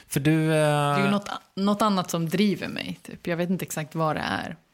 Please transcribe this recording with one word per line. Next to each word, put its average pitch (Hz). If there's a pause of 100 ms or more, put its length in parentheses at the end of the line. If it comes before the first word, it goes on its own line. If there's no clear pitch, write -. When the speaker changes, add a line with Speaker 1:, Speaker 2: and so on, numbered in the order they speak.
Speaker 1:
För -
du, 156
eh, 160
Speaker 2:
Det 147
är 139
ju 139
något, 202 (260)
något 202
annat 196
som 165
driver 185
mig, -
typ. -
Jag 170
vet 175
inte 175
exakt 156
vad 160
det -
är. - (180)